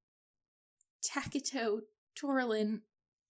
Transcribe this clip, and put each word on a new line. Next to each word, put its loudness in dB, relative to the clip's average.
Takito -2
Torlin, 2